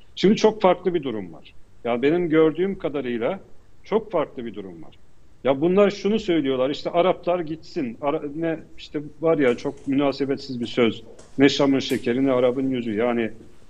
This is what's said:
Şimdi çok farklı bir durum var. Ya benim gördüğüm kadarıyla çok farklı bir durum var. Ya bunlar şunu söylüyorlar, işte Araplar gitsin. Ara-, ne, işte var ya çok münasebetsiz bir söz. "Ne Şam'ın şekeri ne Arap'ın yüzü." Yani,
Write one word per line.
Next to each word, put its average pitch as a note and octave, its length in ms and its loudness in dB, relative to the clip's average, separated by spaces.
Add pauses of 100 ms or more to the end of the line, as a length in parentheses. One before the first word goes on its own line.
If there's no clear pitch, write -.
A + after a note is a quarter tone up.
(160)
Şimdi G3 200 4
çok G#3+ 260 2
farklı F3+ 320 2
bir E3 100 -2
durum G#2 300 -8
var. - 200 -20 (300)
Ya A#2+ 180 -2
benim E3 280 2
gördüğüm D#3+ 500 2
kadarıyla C3+ 600 -4 (440)
çok G#3+ 280 -2
farklı C3 340 -2
bir G2+ 100 -10
durum F#2 280 -12
var. - 120 -16 (480)
Ya C3+ 180 2
bunlar F#3+ 280 4
şunu G3+ 300 0
söylüyorlar, C3+ 500 0
işte D3+ 200 -4
Araplar F3 500 0
gitsin. D3+ 640 -6
Ara-, D3 200 -2 (140)
ne, D#3+ 240 -4 (180)
işte - 240 -10 (200)
var E3 160 4
ya B2 200 4
çok - 300 -8
münasebetsiz C3+ 760 -2
bir A2+ 60 -4
söz. A2+ 360 2 (340)
"Ne C#3 120 8
Şam'ın C#3 300 2
şekeri B2 460 -2
ne C3+ 60 2
Arap'ın B2+ 380 2
yüzü." A#2 260 -4
Yani, A#2 360 0 (380)